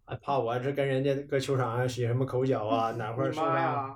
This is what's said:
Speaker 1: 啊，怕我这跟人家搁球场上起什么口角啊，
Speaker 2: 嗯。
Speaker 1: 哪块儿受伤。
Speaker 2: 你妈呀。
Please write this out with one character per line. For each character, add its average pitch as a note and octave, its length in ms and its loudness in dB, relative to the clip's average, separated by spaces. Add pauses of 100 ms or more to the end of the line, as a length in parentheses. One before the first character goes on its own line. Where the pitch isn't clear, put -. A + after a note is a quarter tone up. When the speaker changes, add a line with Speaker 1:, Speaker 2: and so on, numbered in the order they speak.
Speaker 1:
啊， A#2+ 160 -10
怕 C#3 160 0
我 A#2+ 200 0
这 C3+ 140 -2
跟 C#3+ 160 0
人 C3+ 160 2
家 C#3 100 4 (140)
搁 C#3 100 2
球 C3+ 160 0
场 A#2+ 220 0
上 B2+ 100 2
起 A#2+ 200 -2
什 A#2+ 80 0
么 C3 100 2
口 C3 220 0
角 A#2 180 2
啊， A2+ 280 2
Speaker 2:
嗯。 A2+ 40 -6
Speaker 1:
哪 A2+ 160 -4
块 C3 140 0
儿 C3+ 40 0
受 - 120 -2
伤。 E3 80 2
Speaker 2:
你 - 0 -
妈 E3 100 2
呀。 C#3+ 360 -2